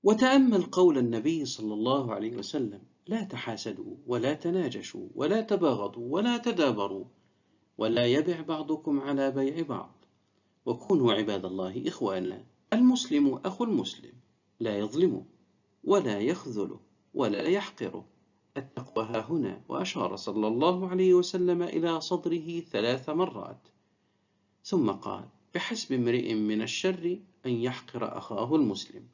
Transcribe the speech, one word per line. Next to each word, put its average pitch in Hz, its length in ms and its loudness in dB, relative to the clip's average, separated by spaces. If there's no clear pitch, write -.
وتأمل 233 600 6
قول 175 360 6
النبي 123 460 0
صلى 107 300 -6
الله 120 400 0
عليه 110 220 -4
وسلم: 117 460 -6
"لا 208 180 -2
تحاسدوا، - 720 -8
ولا 123 280 0
تناجشوا، 147 800 -4
ولا 185 260 0
تباغضوا، 123 760 0
ولا 233 240 0
تدابروا، 113 680 0
ولا 117 280 2
يبع 156 340 2
بعضكم 151 600 -2
على 139 300 0
بيع 139 320 -2
بعض، 123 420 -8
وكونوا 120 460 4
عباد 101 320 0
الله 92 440 -6
إخوانا. 92 560 -4
المسلم 247 600 4
أخو 190 200 -4
المسلم، - 480 -4
لا 104 180 -2
يظلمه، 113 460 0
ولا 135 360 2
يخذله، 117 600 -4
ولا 104 280 0
يحقره. 147 680 -4
التقوى 127 480 -6
ها 113 260 -6
هنا." 117 380 -2
وأشار 101 480 -4
صلى 107 300 -2
الله 175 420 2
عليه 185 260 4
وسلم 180 480 2
إلى 165 380 0
صدره 165 600 -4
ثلاث 123 480 -2
مرات، 151 600 -4
ثم 139 260 2
قال: 98 380 -8
"بحسب 196 380 -6
امرئ 120 420 0
من 107 280 0
الشر 180 560 -2
أن 127 40 -2
يحقر 120 680 -4
أخاه 117 380 -4
المسلم. - 460 0